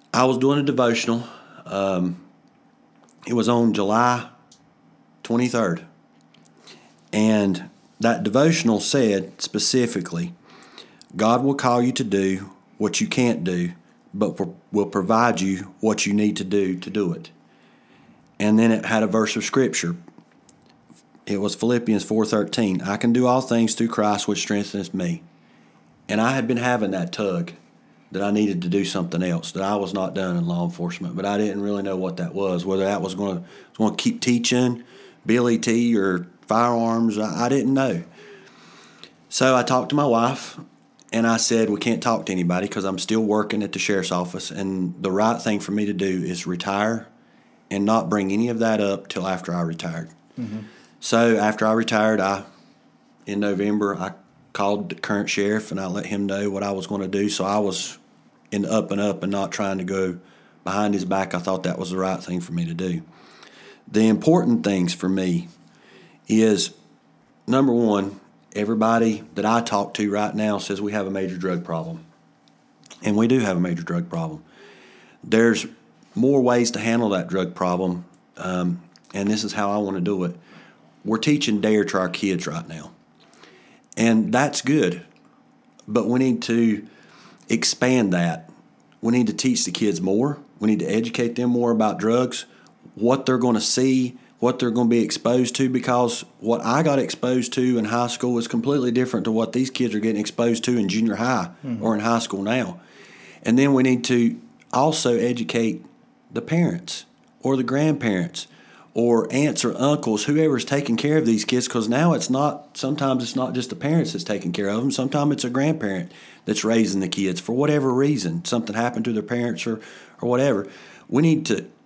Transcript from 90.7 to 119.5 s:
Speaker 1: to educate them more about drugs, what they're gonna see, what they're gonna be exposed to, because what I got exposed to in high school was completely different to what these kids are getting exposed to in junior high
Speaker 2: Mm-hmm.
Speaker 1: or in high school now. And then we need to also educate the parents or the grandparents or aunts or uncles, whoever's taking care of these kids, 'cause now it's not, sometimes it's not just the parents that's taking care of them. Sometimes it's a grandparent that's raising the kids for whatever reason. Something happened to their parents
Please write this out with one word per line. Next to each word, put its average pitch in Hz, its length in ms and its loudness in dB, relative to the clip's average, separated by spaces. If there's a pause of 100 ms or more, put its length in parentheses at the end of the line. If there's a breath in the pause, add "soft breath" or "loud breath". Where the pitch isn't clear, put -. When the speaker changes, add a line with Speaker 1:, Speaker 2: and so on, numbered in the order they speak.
Speaker 1:
to 78 60 -4
educate 117 500 -2
them 123 140 0
more 120 200 2
about 107 280 2
drugs, 123 460 0 (500 loud breath)
what 123 300 2
they're 127 140 2
gonna 117 240 2
see, 127 560 0 (220 loud breath)
what 123 180 0
they're 123 120 0
gonna 117 180 2
be 117 160 4
exposed 120 520 0
to, 131 120 2
because 123 560 0 (160)
what 117 240 0
I 123 180 2
got 143 160 2
exposed 123 560 -2
to 127 240 2
in 110 80 0
high 120 220 0
school 123 240 -2
was 113 160 -2
completely 123 420 0
different 123 340 0
to 110 80 0
what 110 200 0
these 127 180 0
kids 113 240 -2
are 104 60 -2
getting 107 200 0
exposed 117 440 0
to 123 140 2
in 101 100 2
junior 107 280 0
high 110 340 -2 (140)
Speaker 2:
Mm-hmm. 117 200 -6
Speaker 1:
or 110 100 2
in 104 60 -2
high 117 200 2
school 98 220 -6
now. 104 380 -2 (640 loud breath)
And 117 160 4
then 139 160 4
we 127 80 6
need 127 220 2
to 120 320 2 (360)
also 135 440 2
educate 113 680 -2 (480)
the 120 100 -6
parents - 600 -2 (380)
or 135 140 2
the 131 60 2
grandparents 127 840 0 (480 loud breath)
or 117 380 4
aunts 139 320 2
or 110 160 0
uncles, 135 440 2
whoever's 147 400 2
taking 139 320 0
care 147 200 0
of 156 100 2
these 110 180 2
kids, 123 240 0
'cause 113 200 -2
now 156 240 4
it's - 160 0
not, 139 480 -2
sometimes 135 460 -2
it's 117 140 -6
not 127 180 -4
just 123 160 -6
the - 60 -10
parents 156 360 0
that's 92 120 -6
taking 87 280 -4
care 98 160 -2
of 107 120 -2
them. 135 100 0
Sometimes 143 420 0
it's 139 120 -2
a 120 60 -2
grandparent 120 600 -2 (340 loud breath)
that's 107 200 -2
raising 107 360 2
the 92 80 0
kids 90 320 -2
for - 140 -6
whatever 143 380 2
reason. 117 520 0
Something 113 300 -2
happened 113 300 -2
to 120 80 -2
their 107 100 -2
parents 120 440 -4